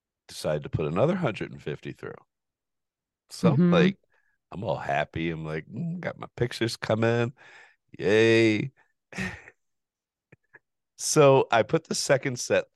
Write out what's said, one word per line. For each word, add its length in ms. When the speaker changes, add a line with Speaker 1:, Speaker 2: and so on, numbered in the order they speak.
Speaker 1:
decided 340
to 80
put 160
another 300
hundred 360
and 100
fifty 300
through. 220
So 180
I'm 60
Speaker 2:
Mm-hmm. 180
Speaker 1:
like, 260
I'm 120
all 120
happy. 540
I'm 140
like, 220
"Mm, 340
got 180
my 180
pictures 400
coming. 560
Yay." 720
<laughs> 80
So 540
I 120
put 220
the 100
second 440
set 260